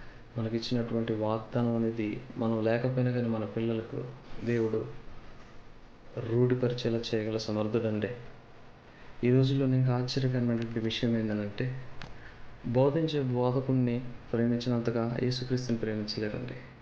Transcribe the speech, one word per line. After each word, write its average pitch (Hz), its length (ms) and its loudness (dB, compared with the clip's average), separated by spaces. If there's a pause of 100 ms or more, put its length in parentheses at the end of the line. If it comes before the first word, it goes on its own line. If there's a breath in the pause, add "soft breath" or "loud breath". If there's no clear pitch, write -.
(380 loud breath)
మనకిచ్చినటువంటి 113 760 0
వాగ్దానం 113 640 0
అనేది 113 460 0 (160)
మనం 113 260 2
లేకపోయినా 123 480 2
కానీ 120 160 0
మన 110 180 0
పిల్లలకు 113 580 -2 (420)
దేవుడు 110 400 2 (1300)
రూఢిపరిచేలా 123 800 2
చేయగల 110 400 0
సమర్థుడండి. 107 680 0 (1160 loud breath)
ఈ 120 80 6
రోజుల్లో 135 340 6
నాకు 131 260 4
ఆశ్చర్యకరమైనటువంటి 123 880 0
విషయం 113 380 2
ఏంటంటే, 110 640 -2 (880 loud breath)
బోధించే 143 540 4
బోధకుణ్ణి 127 800 2 (320)
ప్రేమించినంతగా 117 880 2
యేసుక్రీస్తుని 123 540 0
ప్రేమించలేరండి. 110 760 -4 (280)